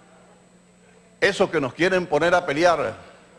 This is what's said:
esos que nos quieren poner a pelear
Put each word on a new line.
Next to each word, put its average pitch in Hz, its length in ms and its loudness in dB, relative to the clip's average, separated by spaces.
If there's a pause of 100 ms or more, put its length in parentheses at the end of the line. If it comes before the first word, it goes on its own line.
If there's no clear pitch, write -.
(1200)
esos 190 300 0
que 165 100 -2
nos 131 120 -4
quieren 180 340 0
poner 151 280 0
a 180 100 2
pelear 147 500 0 (440)